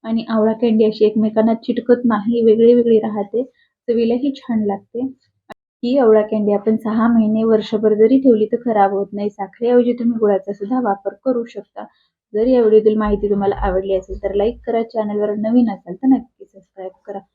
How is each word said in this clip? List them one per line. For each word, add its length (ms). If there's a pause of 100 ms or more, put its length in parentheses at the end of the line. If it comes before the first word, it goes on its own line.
आणि 260
आवळा 240
कँडी 320
अशी 200
एकमेकांना 500
चिटकत 500
नाही, 400
वेगळी 300
वेगळी 240
राहते, 440 (460)
चवीलाही 480
छान 280
लागते. 360 (500)
ही 480
आवळा 240
कँडी 300
आपण 240
सहा 320
महिने, 360
वर्षभर 500
जरी 240
ठेवली 280
तर 180
खराब 280
होत 200
नाही. 180
साखरेऐवजी 640
तुम्ही 260
गुळाचा 340
सुद्धा 280
वापर 340 (100)
करू 200
शकता. 400 (500)
जर 120
या 140
व्हिडिओतील 360
माहिती 340
तुम्हाला 240
आवडली 400
असेल 280
तर 120
लाईक 320
करा, 160
चॅनलवर 520
नवीन 360
असाल 240
तर 120
नक्की 380
सबस्क्राईब 460 (160)
करा. 120 (160)